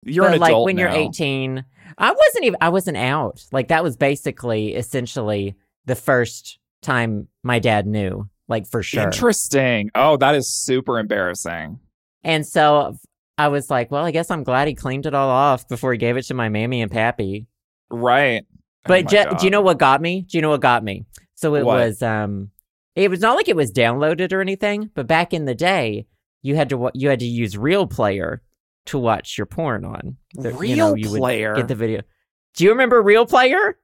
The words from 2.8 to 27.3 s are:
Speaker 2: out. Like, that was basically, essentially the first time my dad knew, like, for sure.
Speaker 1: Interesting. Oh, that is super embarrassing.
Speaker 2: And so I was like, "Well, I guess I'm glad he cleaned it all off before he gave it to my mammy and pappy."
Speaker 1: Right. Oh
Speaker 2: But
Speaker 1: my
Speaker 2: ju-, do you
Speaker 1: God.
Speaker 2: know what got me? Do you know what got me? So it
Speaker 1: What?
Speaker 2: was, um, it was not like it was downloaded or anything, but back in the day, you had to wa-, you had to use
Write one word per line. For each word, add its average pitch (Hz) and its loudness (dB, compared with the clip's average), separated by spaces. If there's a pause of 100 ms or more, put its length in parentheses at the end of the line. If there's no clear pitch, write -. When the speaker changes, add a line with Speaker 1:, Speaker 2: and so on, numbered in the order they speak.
Speaker 2:
out. 127 -4
Like, 131 -2
that 165 2
was 135 -2
basically, 123 -2
essentially 107 -4 (300)
the 127 -2
first - -2 (240)
time 117 -4 (160)
my 120 0
dad 104 0
knew, 101 -4 (200)
like, 113 -4
for 117 -4
sure. 110 -4
Speaker 1:
Interesting. 127 0
Oh, 143 4
that 135 4
is 135 -2
super 131 -2
embarrassing. 90 -6 (440)
Speaker 2:
And 156 -2
so 147 2 (400)
I 147 2
was 143 -2
like, 120 -2
"Well, 143 -2
I 170 -4
guess 160 -2
I'm 165 -4
glad 131 0
he 139 -4
cleaned 135 -6
it 143 -4
all 139 0
off 131 2
before 127 -4
he 120 -2
gave 120 0
it 131 -6
to - -8
my 117 -2
mammy 117 -2
and 104 -4
pappy." 110 -4 (420)
Speaker 1:
Right. 123 2
Oh - -20 (320)
Speaker 2:
But 185 4
Speaker 1:
my - -2
Speaker 2:
ju-, 208 6
do - 0
you 185 0
Speaker 1:
God. - 2
Speaker 2:
know 208 2
what 180 4
got 139 4
me? 180 -4
Do 175 -4
you 160 2
know 156 0
what 143 2
got 120 2
me? 101 -8 (300)
So 151 0
it 139 2
Speaker 1:
What? 117 2
Speaker 2:
was, 117 0
um, 104 -4 (440)
it 196 2
was 180 -2
not 226 4
like - 0
it 180 0
was 139 0
downloaded 151 0
or 190 -2
anything, 208 -4
but 131 -8
back 165 0
in 156 -4
the 127 -2
day, 123 -2 (380)
you 139 -2
had 156 0
to 135 -2
wa-, 123 -2
you 135 0
had 131 2
to 123 -6
use 117 -4